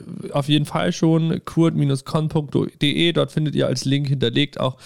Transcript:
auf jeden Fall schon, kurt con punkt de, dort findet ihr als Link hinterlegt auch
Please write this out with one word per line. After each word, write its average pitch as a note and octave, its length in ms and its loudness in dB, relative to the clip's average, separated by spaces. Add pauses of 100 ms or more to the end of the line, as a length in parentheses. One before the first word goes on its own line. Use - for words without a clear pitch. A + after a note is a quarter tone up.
(320)
auf C#3+ 160 0
jeden D3 160 4
Fall F3 280 -2
schon, E3 520 0
kurt E3 300 2 (300)
con D#3 240 -2
punkt D3 260 -2 (260)
de, D3+ 320 2
dort C#3+ 200 -2
findet D3 240 -2
ihr C#3 100 2
als - 180 -2
Link C#3+ 220 0
hinterlegt C3+ 540 0
auch C3 240 -2